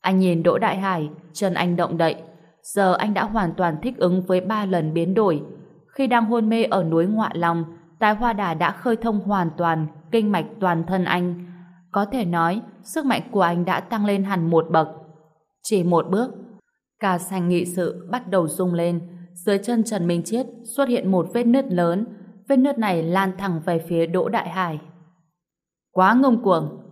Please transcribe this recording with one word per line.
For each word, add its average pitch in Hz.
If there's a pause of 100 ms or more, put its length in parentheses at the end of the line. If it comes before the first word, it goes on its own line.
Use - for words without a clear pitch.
Anh 190
nhìn 175
Đỗ 170
Đại -
Hải, 180 (240)
chân 190
anh 175
động 165
đậy. 165 (480)
Giờ 190
anh 214
đã 190
hoàn 185
toàn 170
thích 247
ứng 180
với 185
ba 208
lần 165
biến 170
đổi. 185 (520)
Khi 269
đang 233
hôn 220
mê 226
ở 190
núi 165
Ngọa 214
Long, 170 (340)
tài 214
hoa 226
đà 196
đã 160
khơi 226
thông 226
hoàn 190
toàn 165 (240)
kinh 214
mạch 165 (140)
toàn 170
thân 185
anh. 175 (460)
Có 202
thể 233
nói, 170 (220)
sức 311
mạnh 240 (100)
của 196
anh 175
đã 185
tăng 208
lên 202
hẳn 180
một 160
bậc. 160 (760)
Chỉ 190
một 170
bước, 214 (680)
cả 185
sảnh 175
nghị 175
sự 175
bắt 185
đầu 180
rung 180
lên. 170 (320)
Dưới 202
chân 226
Trần 190
Minh 170
Chiết 240 (300)
xuất 277
hiện 190
một 180
vết 240
nứt 262
lớn. 175 (440)
Vết 277
nứt 262
này 185
lan 185
thẳng 185
về 170
phía 165
Đỗ 180
Đại 196
Hải. 170 (1120)
Quá 190
ngông 254
cuồng. 160 (220)